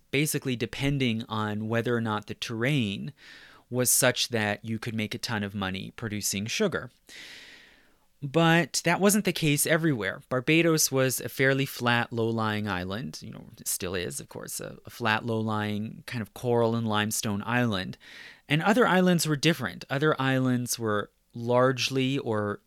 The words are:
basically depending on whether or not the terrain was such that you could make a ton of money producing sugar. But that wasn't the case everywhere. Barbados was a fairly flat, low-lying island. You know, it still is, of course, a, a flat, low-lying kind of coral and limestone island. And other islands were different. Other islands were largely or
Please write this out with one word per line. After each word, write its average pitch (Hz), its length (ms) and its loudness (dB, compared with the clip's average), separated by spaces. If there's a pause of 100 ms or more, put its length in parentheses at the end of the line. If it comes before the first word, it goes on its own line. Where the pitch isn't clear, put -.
(120)
basically 139 440 0
depending 123 720 0
on 107 400 -2
whether 117 280 0
or 117 60 0
not 107 260 -2
the 107 80 -10
terrain 120 760 -2 (560)
was 123 200 0
such - 400 2
that 104 340 0
you 113 140 -6
could 113 160 -8
make 107 220 -4
a 117 40 -8
ton 104 240 -4
of 101 120 -6
money 98 400 -6
producing 104 500 -4
sugar. 123 460 -2 (1300)
But 165 640 4
that 165 160 2
wasn't 202 260 4
the 180 80 0
case 147 340 2
everywhere. 143 600 0
Barbados 160 640 2
was 131 300 2
a - 80 -8
fairly 135 380 2
flat, 120 440 0
low-lying 110 560 0
island. 95 540 -6
You - 100 -14
know, - 140 -16 (140)
it - 80 -14
still - 260 -4
is, 95 260 -4
of - 80 -14
course, - 320 -12
a, - 180 -10 (100)
a - 20 -16
flat, 113 360 0
low-lying 107 840 -2
kind 120 160 -6
of - 100 -12
coral 117 420 2
and 117 120 0
limestone 107 580 0
island. 113 520 0 (520)
And 156 140 2
other 214 240 4
islands 180 400 4
were 151 80 0
different. 131 520 0
Other 143 320 0
islands 131 600 0
were 104 320 -2 (240)
largely 127 840 2
or 107 500 -2